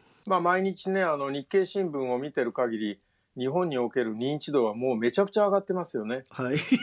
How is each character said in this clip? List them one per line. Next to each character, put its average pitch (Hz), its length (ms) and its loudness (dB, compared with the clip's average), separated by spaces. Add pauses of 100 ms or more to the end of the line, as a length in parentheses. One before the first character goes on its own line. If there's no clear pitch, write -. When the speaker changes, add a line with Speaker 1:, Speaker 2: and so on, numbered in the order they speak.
(260)
Speaker 1:
ま 190 120 2
あ、 175 40 2
毎 180 220 2
日 190 260 -2
ね、 190 140 2
あ 160 120 2
の、 139 160 -4
日 139 160 -6
経 190 180 2
新 180 260 -4
聞 131 200 -2
を 123 60 2
見 143 160 -6
て 135 100 0
る 120 80 0
限 117 260 -2
り、 104 220 -4 (380)
日 127 100 -2
本 170 220 0
に 139 80 -2
お 120 120 0
け 123 140 0
る 113 100 -2
認 131 260 -2
知 151 120 -6
度 135 140 4
は 107 80 0
も 127 200 0
う 113 40 0
め 117 140 2
ち - 80 0
ゃ 196 60 4
く 196 40 -10
ち 220 100 0
ゃ 208 60 6
上 196 60 2
が 196 80 4
っ 196 40 -2
て 196 80 -8
ま 180 140 -2
す - 100 -12
よ 110 100 -4
ね。 127 240 -6
Speaker 2:
は 127 220 -4
い。 147 60 0 (260)